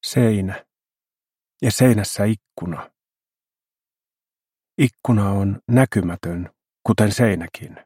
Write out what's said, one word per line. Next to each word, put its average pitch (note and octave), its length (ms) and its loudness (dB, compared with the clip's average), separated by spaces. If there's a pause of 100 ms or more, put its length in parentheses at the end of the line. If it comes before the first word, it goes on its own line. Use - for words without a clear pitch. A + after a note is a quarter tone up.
Seinä. G#2 600 0 (960)
Ja B2 100 2
seinässä G#2+ 520 2
ikkuna. F2+ 640 -6 (1900)
Ikkuna G#2+ 520 2
on G2 380 -2
näkymätön, F2 840 0 (360)
kuten G#2+ 260 2
seinäkin. - 720 -2